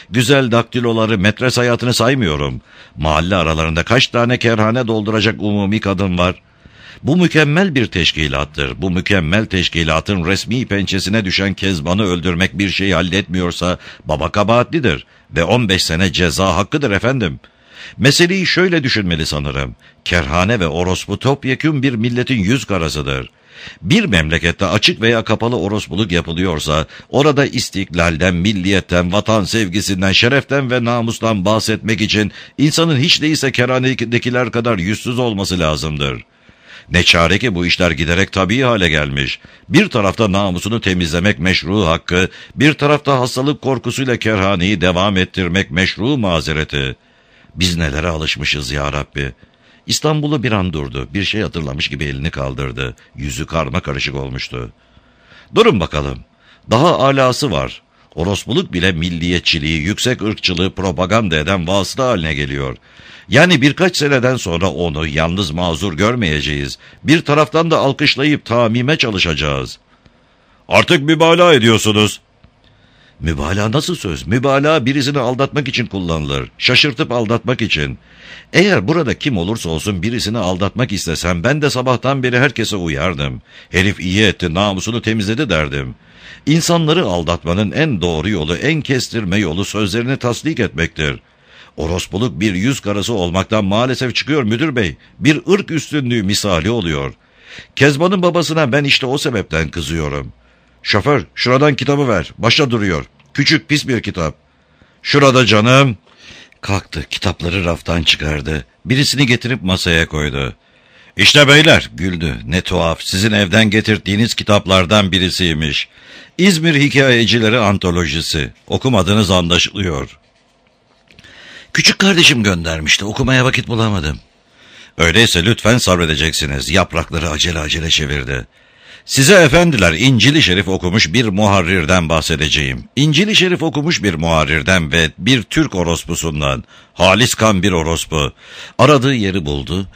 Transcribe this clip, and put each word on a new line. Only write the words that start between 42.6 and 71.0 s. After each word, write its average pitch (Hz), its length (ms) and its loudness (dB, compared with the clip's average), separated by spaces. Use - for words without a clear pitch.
tarafta 143 460 0
hastalık 127 420 -2
korkusuyla 127 560 -2
kerhaneyi 98 640 0
devam 92 360 2
ettirmek 92 540 -2
meşru 95 460 -2
mazereti. 76 800 -2
Biz 87 220 -2
nelere 78 300 -2
alışmışız 73 640 -4
ya 71 220 -4
Rabbi. 71 380 -6
İstanbul'u 147 560 -2
bir 127 80 -2
an 92 220 0
durdu. 65 400 -6
Bir 98 100 -4
şey 104 180 -4
hatırlamış 73 460 -6
gibi 69 160 -8
elini 71 280 -4
kaldırdı. 65 640 -6
Yüzü 71 300 -8
karma 80 340 -4
karışık 69 360 -6
olmuştu. 64 560 -10
Durun 202 240 4
bakalım. 71 400 -4
Daha 127 280 4
alası 135 520 2
var. 69 300 -4
Orospuluk 101 580 -2
bile 90 180 0
milliyetçiliği, 82 880 -2
yüksek 104 400 -2
ırkçılığı 92 500 -2
propaganda 92 640 -2
eden 82 300 -2
vasıta 98 400 -2
haline 85 260 0
geliyor. 69 440 -6
Yani 147 320 4
birkaç 147 360 2
seneden 131 380 0
sonra 87 360 -2
onu 78 360 -2
yalnız 82 440 -2
mazur 85 420 -2
görmeyeceğiz. 76 840 -2
Bir 156 180 4
taraftan 156 500 2
da 156 60 4
alkışlayıp 139 680 0
tamime 120 520 2
çalışacağız. 76 800 -2
Artık 135 360 4